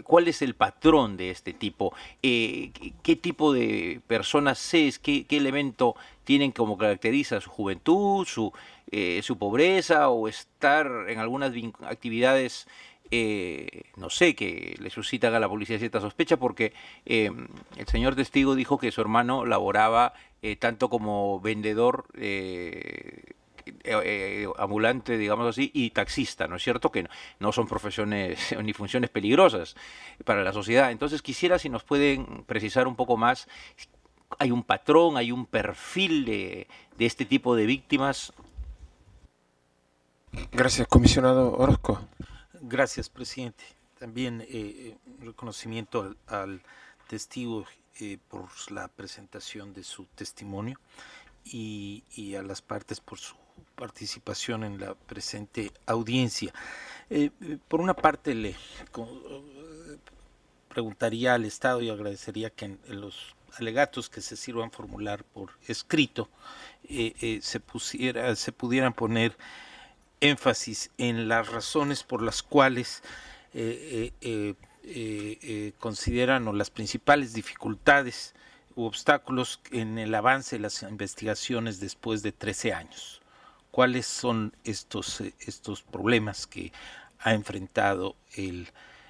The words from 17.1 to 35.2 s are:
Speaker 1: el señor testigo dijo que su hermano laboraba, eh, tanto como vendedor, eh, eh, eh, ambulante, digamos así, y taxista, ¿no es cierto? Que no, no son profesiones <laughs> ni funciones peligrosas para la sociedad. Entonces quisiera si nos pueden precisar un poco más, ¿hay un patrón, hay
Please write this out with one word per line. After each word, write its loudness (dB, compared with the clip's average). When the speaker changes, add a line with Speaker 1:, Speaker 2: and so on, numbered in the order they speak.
Speaker 1:
el -10
señor 2
testigo 4
dijo 0
que 0
su -2
hermano 2
laboraba, 4
eh, -4
tanto 0
como 0
vendedor, 2
eh, -8
eh, -4
eh, -4
ambulante, 0
digamos 0
así, -2
y 0
taxista, -2
¿no -6
es -6
cierto? 2
Que 0
no, -10
no 2
son 2
profesiones -4
<laughs> -4
ni -4
funciones -2
peligrosas 4
para 2
la 0
sociedad. 4
Entonces -4
quisiera 2
si -6
nos -4
pueden 0
precisar 2
un -4
poco 0
más, 2
¿hay 2
un 0
patrón, 6
hay 0